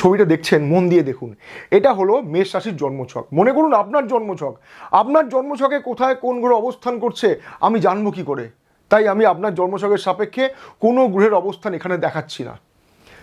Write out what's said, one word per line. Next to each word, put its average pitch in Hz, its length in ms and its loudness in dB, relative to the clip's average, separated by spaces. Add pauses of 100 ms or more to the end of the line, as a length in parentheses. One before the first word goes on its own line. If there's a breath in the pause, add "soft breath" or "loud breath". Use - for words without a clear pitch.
ছবিটা 196 320 4
দেখছেন, 156 280 2 (100)
মন 180 200 4
দিয়ে 175 180 4
দেখুন, 123 200 -10 (480 loud breath)
এটা 254 220 4
হলো 196 140 2 (200)
মেষ 190 220 0
রাশির 190 260 -4
জন্মছক। 135 440 -8 (120)
মনে 220 200 4
করুন 311 140 2 (120)
আপনার 262 280 -2
জন্মছক, 190 420 -4 (480 loud breath)
আপনার 285 320 2
জন্মছকে 277 440 0 (100)
কোথায় 254 360 0
কোন 247 200 -2
গ্রহ 247 200 4
অবস্থান 247 400 -6
করছে 233 240 -2 (380 loud breath)
আমি 220 120 2 (100)
জানবো 208 280 0
কী 180 140 -8
করে? 131 160 -6 (460)
তাই 214 120 6 (100)
আমি 214 100 2 (100)
আপনার 190 260 -4
জন্মছকের 196 460 0
সাপেক্ষে 202 380 -2 (400 loud breath)
কোনো 240 180 4 (120)
গ্রহের 208 280 4
অবস্থান 196 360 -8
এখানে 185 180 -4 (100)
দেখাচ্ছি 147 420 -6
না। 117 60 -14 (680 soft breath)